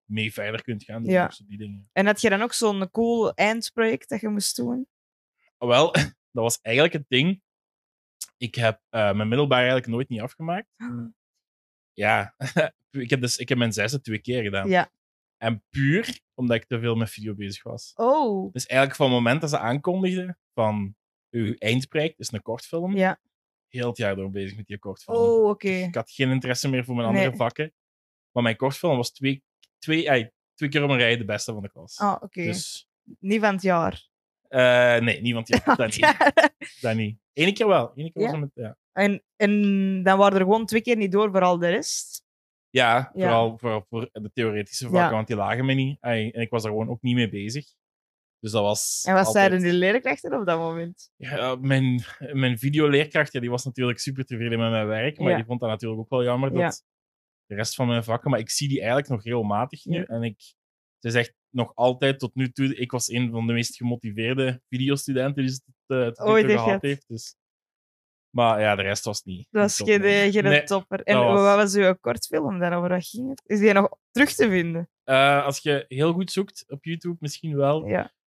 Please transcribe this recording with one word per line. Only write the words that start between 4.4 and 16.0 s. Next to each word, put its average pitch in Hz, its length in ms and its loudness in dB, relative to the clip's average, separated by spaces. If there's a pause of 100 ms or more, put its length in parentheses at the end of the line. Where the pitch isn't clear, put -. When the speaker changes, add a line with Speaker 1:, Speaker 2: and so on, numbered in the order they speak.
Speaker 2:
doen? 247 300 -6 (720)
Speaker 1:
Wel, 123 340 4 (200)
<laughs> - 200 -20
dat 117 100 -2
was 117 180 0
eigenlijk 135 340 2
het 151 140 -6
ding. 156 340 2 (920)
Ik 120 180 -8
heb, 113 340 0
eh, 107 260 2
mijn 107 140 0
middelbaar 131 300 4
eigenlijk 127 300 2
nooit 120 200 -4
niet 113 120 -8
afgemaakt. 165 560 -8
Speaker 2:
<gasps> 233 380 -12 (760)
Speaker 1:
Ja, 104 420 0 (280)
<laughs> - 280 -8
ik 127 200 -8
heb 135 100 0
dus, 123 180 -2
ik 135 100 -8
heb 131 100 0
mijn 117 140 2
zesde 110 280 -2
twee 107 200 -6
keer 123 220 -4
gedaan. 98 260 -4
Speaker 2:
Ja. 180 220 2 (460)
Speaker 1:
En 113 340 -4
puur 156 500 -2 (140)